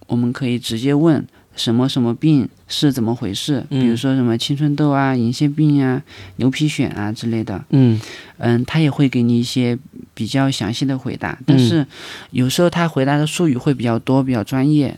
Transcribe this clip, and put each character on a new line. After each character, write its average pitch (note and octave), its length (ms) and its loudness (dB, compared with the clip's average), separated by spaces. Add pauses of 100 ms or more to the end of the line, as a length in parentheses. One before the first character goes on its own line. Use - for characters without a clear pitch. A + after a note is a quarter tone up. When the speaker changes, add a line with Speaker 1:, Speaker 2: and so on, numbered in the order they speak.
Speaker 1:
我 A#2+ 100 -2
们 A#2+ 160 0
可 B2+ 160 -4
以 A#2+ 100 -2
直 A#2 200 -6
接 C#3 160 0
问， D3+ 280 4 (340)
什 - 180 0
么 B2+ 140 2
什 C3 120 -2
么 A#2 140 0
病 D3 340 2 (200)
是 C#3+ 240 0
怎 B2+ 100 -4
么 A2 120 0
回 G2 180 -6
事， C3+ 380 -4
Speaker 2:
嗯。 C3 120 0
Speaker 1:
比 B2 60 4
如 A2+ 80 2
说 C3 180 0
什 C3 80 2
么 A#2 140 2
青 C#3 200 -2
春 D3 180 0
痘 D3 160 2
啊、 C3+ 240 0
银 A#2+ 180 0
屑 C#3+ 160 0
病 D3 340 2
啊、 C3 200 0 (340)
牛 B2 140 0
皮 D3+ 180 -2
癣 C#3+ 260 -2
啊 G#2 180 -4
之 A#2 160 -6
类 A2+ 160 -2
的。 G#2+ 260 -8
Speaker 2:
嗯。 A#2+ 300 4 (380)
Speaker 1:
嗯， A#2 260 0
他 D#3+ 160 -2
也 D3+ 100 2
会 C#3 180 2
给 B2 140 0
你 A#2+ 160 2
一 A#2+ 40 2
些 B2 360 -2 (340)
比 A2+ 140 -6
较 C3+ 240 0
详 A#2 240 -4
细 D3 100 -4
的 C3+ 140 -2
回 B2+ 180 -8
答， - 300 -8
但 C#3 100 6
是 C3 260 4
Speaker 2:
嗯。 C3 40 -2 (460)
Speaker 1:
有 B2+ 180 0
时 F3 100 -2
候 F3 80 4
他 E3+ 200 0
回 C#3 160 0
答 C#3+ 120 2
的 D3+ 100 2
术 E3 200 0
语 C3 100 2
会 C#3+ 160 0
比 A#2 120 -4
较 A#2 160 2
多、 C3+ 220 2
比 C3 100 -2
较 A2 100 0
专 C3 260 0
业， D3 300 2